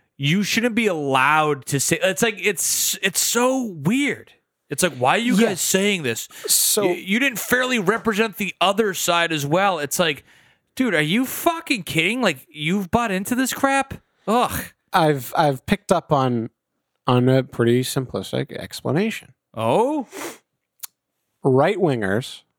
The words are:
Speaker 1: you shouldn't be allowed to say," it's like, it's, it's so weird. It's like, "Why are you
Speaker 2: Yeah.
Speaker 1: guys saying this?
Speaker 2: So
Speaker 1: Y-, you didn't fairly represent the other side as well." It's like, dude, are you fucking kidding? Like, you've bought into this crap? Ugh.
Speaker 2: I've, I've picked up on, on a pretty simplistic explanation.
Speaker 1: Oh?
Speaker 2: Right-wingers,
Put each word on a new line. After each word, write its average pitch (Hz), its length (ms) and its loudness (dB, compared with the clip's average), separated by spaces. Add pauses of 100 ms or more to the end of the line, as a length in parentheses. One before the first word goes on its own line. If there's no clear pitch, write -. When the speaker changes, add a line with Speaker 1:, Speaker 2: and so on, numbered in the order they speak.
(180)
Speaker 1:
you 151 240 0
shouldn't 226 320 0
be 220 140 2
allowed 147 800 2
to 139 140 -2
say," 160 220 0
it's 185 200 0
like, 220 160 0
it's, - 640 -2
it's - 180 -2
so 254 420 0
weird. 185 720 -4 (360)
It's 147 140 -6
like, 165 140 0
"Why 127 180 2
are 196 40 2
you 226 180 0
Speaker 2:
Yeah. 226 120 6
Speaker 1:
guys 190 120 -4
saying 190 420 0
this? 117 260 -4 (180)
Speaker 2:
So - 420 2
Speaker 1:
Y-, 180 60 0
you 196 260 -2
didn't 254 180 0
fairly 254 400 0
represent 214 580 0
the 185 240 -6
other 196 340 2
side 170 380 0
as 143 140 -2
well." 180 320 2
It's 147 220 -4
like, 156 240 -2 (500)
dude, 254 200 0
are 156 60 2
you 180 240 2
fucking 330 600 -2
kidding? 185 360 0
Like, 170 300 -2
you've 170 400 -2
bought 233 220 0
into 190 240 -4
this 254 180 -2
crap? 269 400 0 (320)
Ugh. 220 380 0 (280)
Speaker 2:
I've, 156 440 2
I've 143 300 0
picked - 260 0
up 165 200 0
on, 123 380 0 (560)
on 123 220 6
a 131 160 4
pretty 120 380 2
simplistic 127 720 -6
explanation. 160 760 -6 (220)
Speaker 1:
Oh? 214 520 0 (1400)
Speaker 2:
Right-wingers, 135 1000 0 (160)